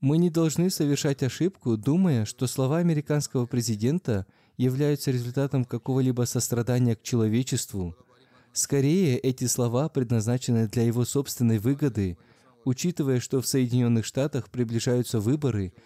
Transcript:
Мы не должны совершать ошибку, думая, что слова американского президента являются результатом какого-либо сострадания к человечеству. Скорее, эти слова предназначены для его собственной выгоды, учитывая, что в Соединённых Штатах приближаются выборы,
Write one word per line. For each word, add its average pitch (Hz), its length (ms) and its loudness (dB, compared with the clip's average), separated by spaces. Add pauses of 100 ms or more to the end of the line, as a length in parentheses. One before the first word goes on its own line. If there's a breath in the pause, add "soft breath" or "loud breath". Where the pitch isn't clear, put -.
Мы 143 160 2
не 175 120 4
должны 165 400 2
совершать 143 540 0
ошибку, 131 540 -2
думая, 139 480 2
что - 200 -6
слова 131 340 0
американского 147 640 0
президента 117 800 -2 (320 soft breath)
являются 139 540 0
результатом 127 540 -2
какого-либо 127 580 0
сострадания 120 720 0
к - 80 -18
человечеству. 110 920 -2 (560 soft breath)
Скорее, 143 680 2
эти 127 280 -2
слова 120 440 0
предназначены 117 800 0
для 117 160 0
его 120 220 0
собственной 120 520 0
выгоды, 110 600 -2 (480 soft breath)
учитывая, 135 540 0
что 127 220 -2
в - 60 -6
Соединённых 120 580 2
Штатах 135 440 -4
приближаются 123 720 -2
выборы, 110 540 -2 (120)